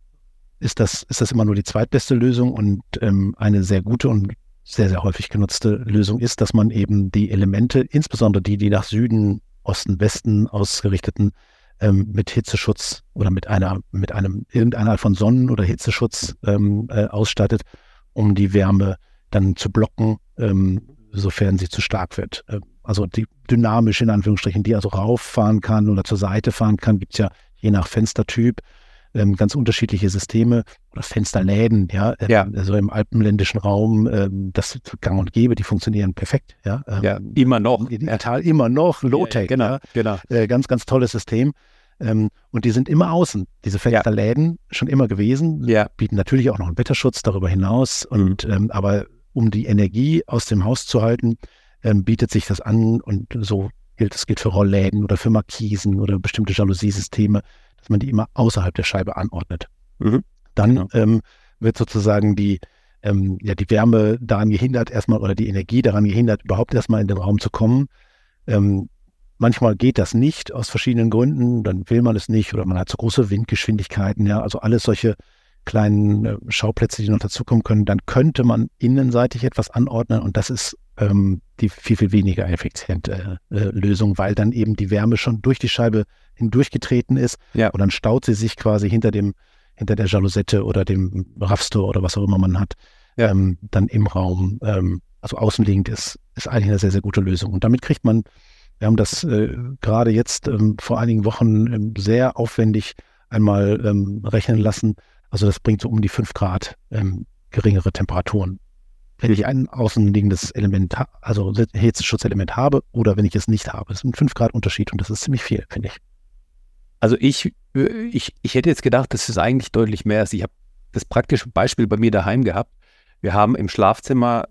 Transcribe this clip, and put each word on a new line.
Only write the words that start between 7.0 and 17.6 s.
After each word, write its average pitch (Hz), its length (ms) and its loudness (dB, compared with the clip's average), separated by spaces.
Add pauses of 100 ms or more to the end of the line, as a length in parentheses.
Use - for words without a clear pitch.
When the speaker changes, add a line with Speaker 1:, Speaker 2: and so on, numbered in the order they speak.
Speaker 1:
die 104 200 0
Elemente, 101 480 2
insbesondere 113 600 2
die, 101 160 -2
die 104 120 2
nach 101 140 2
Süden, 107 580 0 (220)
Osten, 98 380 -2
Westen 107 460 2
ausgerichteten, 101 840 -2 (480)
ähm, 98 320 2
mit 101 180 -2
Hitzeschutz - 760 -4 (100)
oder 98 180 0
mit 92 160 -2
einer, 95 320 0 (120)
mit 98 200 -2
einem, 98 400 -4
irgendeiner 113 400 2
Art 98 80 0
von 101 160 2
Sonnen- 123 340 2
oder 104 140 0
Hitzeschutz, - 720 -4 (100)
ähm, 104 440 0
äh, 107 160 0
ausstattet, 104 560 0 (520)